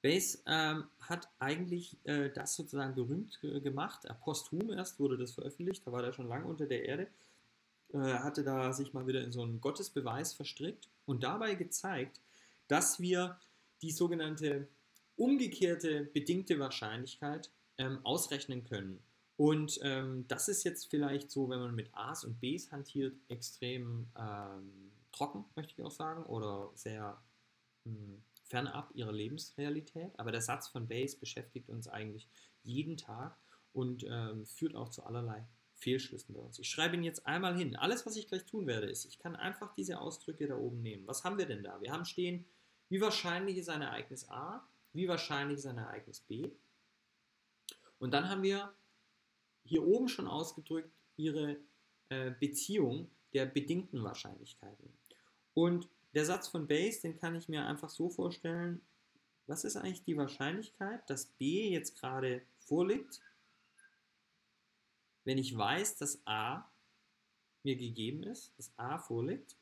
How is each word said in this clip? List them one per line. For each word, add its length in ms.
Bayes, 440
ähm, 380
hat 280
eigentlich, 640
äh, 260
das 240
sozusagen 400
berühmt 460
ge-, 200
gemacht. 440
Äh, 100
posthum 560
erst 280
wurde 200
das 140
veröffentlicht, 540
da 60
war 100
der 100
schon 160
lange 180
unter 200
der 200
Erde, 220
äh, 60
hatte 440
da 300
sich 220
mal 120
wieder 160
in 100
so 100
einen 180
Gottesbeweis 720
verstrickt 560
und 180
dabei 320
gezeigt, 680
dass 320
wir 380
die 80
sogenannte 800
umgekehrte 880
bedingte 540
Wahrscheinlichkeit, 920
ähm, 280
ausrechnen 600
können. 380
Und, 460
ähm, 460
das 200
ist 160
jetzt 220
vielleicht 440
so, 200
wenn 100
man 140
mit 200
A's 300
und 160
B's 320
hantiert, 460
extrem, 800
ähm, 760
trocken, 320
möchte 200
ich 60
auch 80
sagen, 340
oder 500
sehr, 460
hm, 380
fernab 440
ihrer 180
Lebensrealität. 1040
Aber 140
der 100
Satz 260
von 200
Bayes 280
beschäftigt 540
uns 180
eigentlich 400
jeden 340
Tag 420
und, 360
ähm, 360
führt 300
auch 160
zu 140
allerlei 420
Fehlschlüssen 580
bei 60
uns. 180
Ich 100
schreibe 280
ihn 80
jetzt 220
einmal 300
hin. 200
Alles, 280
was 120
ich 120
gleich 160
tun 220
werde, 220
ist, 180
ich 120
kann 180
einfach 380
diese 260
Ausdrücke 480
da 80
oben 260
nehmen. 240
Was 180
haben 140
wir 80
denn 160
da? 180
Wir 120
haben 120
stehen, 400
wie 120
wahrscheinlich 560
ist 140
ein 100
Ereignis 480
A, 400
wie 160
wahrscheinlich 500
ist 80
ein 120
Ereignis 420
B. 300
Und 140
dann 160
haben 140
wir 320
hier 220
oben 220
schon 180
ausgedrückt 640
ihre, 400
äh, 240
Beziehung 760
der 140
bedingten 560
Wahrscheinlichkeiten. 880
Und 340
der 100
Satz 240
von 180
Bayes, 340
den 180
kann 180
ich 120
mir 160
einfach 240
so 220
vorstellen, 720
was 180
ist 120
eigentlich 260
die 140
Wahrscheinlichkeit, 920
dass 180
B 440
jetzt 280
gerade 440
vorliegt, 600
wenn 140
ich 180
weiß, 420
dass 280
A 420
mir 140
gegeben 480
ist, 320
dass 200
A 220
vorliegt? 640